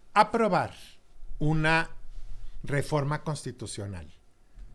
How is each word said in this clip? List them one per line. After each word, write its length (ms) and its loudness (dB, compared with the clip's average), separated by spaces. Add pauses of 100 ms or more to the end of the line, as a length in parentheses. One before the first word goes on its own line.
(160)
aprobar 580 4 (640)
una 540 4 (720)
reforma 600 0
constitucional 880 -8 (640)